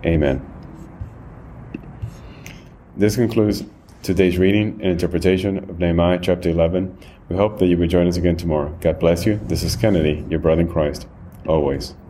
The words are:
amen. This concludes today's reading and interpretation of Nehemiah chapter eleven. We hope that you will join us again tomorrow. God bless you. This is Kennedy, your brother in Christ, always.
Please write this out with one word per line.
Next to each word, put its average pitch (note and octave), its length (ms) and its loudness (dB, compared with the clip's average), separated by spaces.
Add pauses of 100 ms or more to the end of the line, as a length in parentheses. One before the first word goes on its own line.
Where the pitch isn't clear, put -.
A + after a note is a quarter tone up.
amen. D2 400 2 (2500)
This G#2+ 200 2
concludes A2 480 2 (380)
today's F2+ 340 2
reading G2+ 360 2 (100)
and F#2 80 0
interpretation F#2 680 0
of E2+ 200 -10
Nehemiah F2 420 2
chapter F2 300 0
eleven. E2+ 480 0 (300)
We F2 80 -4
hope G#2 240 0
that F#2 60 6
you F2 120 4
will E2+ 80 2
join F2 220 4
us F2 80 0
again E2+ 200 2
tomorrow. D2+ 440 -2
God D#2+ 180 0
bless A#2+ 260 2
you. G#2+ 200 2
This D#2+ 180 -2
is E2 140 -4
Kennedy, D#2+ 520 2
your D#2+ 120 -2
brother D#2+ 220 4
in E2 60 2
Christ, D2+ 380 -2 (400)
always. C#2+ 480 0 (160)